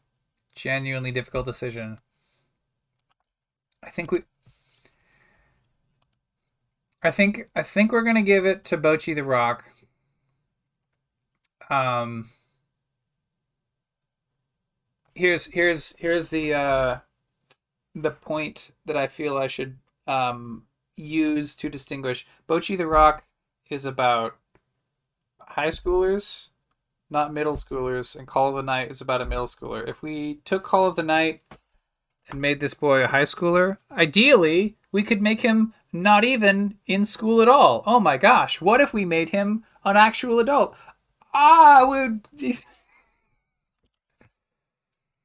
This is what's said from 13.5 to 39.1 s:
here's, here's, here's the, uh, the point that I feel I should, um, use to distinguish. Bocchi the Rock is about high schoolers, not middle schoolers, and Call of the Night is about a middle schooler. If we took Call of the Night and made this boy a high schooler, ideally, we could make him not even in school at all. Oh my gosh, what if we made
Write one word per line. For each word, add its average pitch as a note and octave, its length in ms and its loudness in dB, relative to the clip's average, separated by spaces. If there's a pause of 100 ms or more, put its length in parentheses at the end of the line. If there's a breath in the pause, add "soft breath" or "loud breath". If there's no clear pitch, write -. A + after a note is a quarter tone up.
here's, F3 340 -2
here's, E3+ 500 -2
here's E3 320 -4
the, D#3 240 -4
uh, C3+ 440 -2 (960)
the D3+ 180 -4
point - 600 -10 (140)
that D3+ 100 -6
I C3+ 120 -2
feel C#3+ 300 -6
I C3+ 100 -2
should, C3 300 -10 (300)
um, A#2+ 560 -6 (320)
use D3+ 600 -4
to D3+ 140 -10
distinguish. C3+ 560 -10 (220 soft breath)
Bocchi F3+ 300 -4
the E3+ 100 -4
Rock D#3 380 4 (440)
is C#3 140 -8
about B2 540 0 (1000)
high - 280 -6
schoolers, F#3 840 -4 (600)
not D3 240 -4
middle D3 220 -4
schoolers, B2+ 600 -8
and B2+ 120 -20
Call C#3 220 0
of C3+ 60 -6
the C3+ 60 -6
Night C3 280 -6
is C3+ 120 -16
about C3 200 -4
a B2 40 -8
middle B2 220 -6
schooler. A2+ 400 -12
If - 140 -12
we D3+ 340 -8 (100)
took F#3+ 180 -4
Call F#3+ 220 2
of F3 100 -2
the E3+ 80 -2
Night D#3+ 380 -2 (880)
and C#3 100 -12
made C#3+ 220 -2
this C#3 140 -6
boy C3+ 280 2
a A#2+ 40 0
high C3+ 160 2
schooler, F3 540 0 (140)
ideally, F#3+ 880 4 (160)
we G3+ 100 0
could G#3 180 -2
make A3 200 0
him A3 320 0 (180 soft breath)
not G#3 320 2
even G#3 640 0
in F#3+ 180 0
school A3+ 380 0
at A3+ 80 6
all. D#3+ 360 6
Oh A#3 140 4
my D#3 160 2
gosh, F3+ 460 2
what G#3+ 180 4
if C#4 140 2
we G#3 100 -2
made E3 260 -2